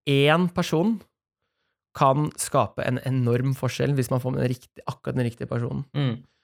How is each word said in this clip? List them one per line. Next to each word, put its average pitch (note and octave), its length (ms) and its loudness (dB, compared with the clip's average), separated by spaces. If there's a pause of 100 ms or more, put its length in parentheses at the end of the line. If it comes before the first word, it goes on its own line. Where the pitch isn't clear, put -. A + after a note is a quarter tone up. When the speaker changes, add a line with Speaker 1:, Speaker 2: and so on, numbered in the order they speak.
Speaker 1:
én D3 460 4
person F3+ 440 0 (1000)
kan C#3+ 420 4
skape - 480 -2
en B2 200 -2
enorm B2+ 500 0
forskjell C3+ 400 -2
hvis B2+ 160 -2
man C3 80 0
får B2+ 140 -4
med C#3 80 -2
den B2+ 100 0
riktige, - 360 -12
akkurat C3 280 -8
den B2+ 140 0
riktige A#2+ 180 -10
personen. B2 380 -4 (100)
Speaker 2:
Mm. C3+ 220 -2 (260)